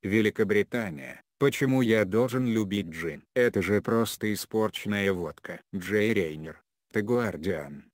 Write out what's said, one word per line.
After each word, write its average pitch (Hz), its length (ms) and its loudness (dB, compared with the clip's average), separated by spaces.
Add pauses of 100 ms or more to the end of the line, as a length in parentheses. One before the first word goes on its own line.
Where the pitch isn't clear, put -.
Великобритания. 101 1200 0 (160)
Почему 131 420 2
я 110 240 4
должен 120 400 0
любить 101 440 0
джин? 80 340 -8 (100)
Это 120 300 2
же 98 180 2
просто 113 500 0
испорченная 101 800 -2
водка. 87 480 -6 (160)
Джей 104 380 0
Рейнер, 78 480 -4 (320)
The 110 80 0
Guardian 85 800 -2 (120)